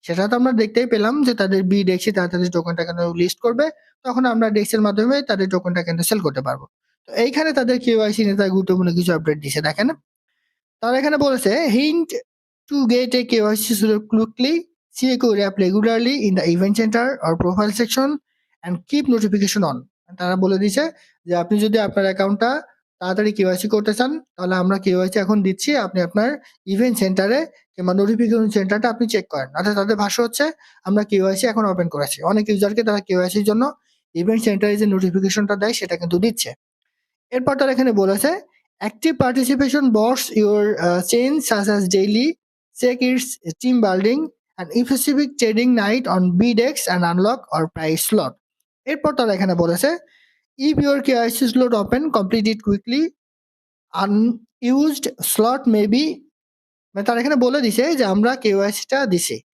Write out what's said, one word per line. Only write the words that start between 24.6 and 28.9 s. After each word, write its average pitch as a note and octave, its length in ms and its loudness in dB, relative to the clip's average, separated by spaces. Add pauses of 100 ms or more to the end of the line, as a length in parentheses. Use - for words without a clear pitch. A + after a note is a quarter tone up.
কেওয়াইসি F#3 400 0
এখন G3+ 240 0
দিচ্ছি, F#3+ 340 -2
আপনি F#3 240 -4
আপনার G3+ 280 0 (360)
ইভেন্ট G#3+ 320 0
সেন্টারে G3 420 0 (360)
কিংবা F3+ 180 -2
নোটিফিকেশন A3 560 2
সেন্টারটা G#3 400 0
আপনি A3+ 180 -2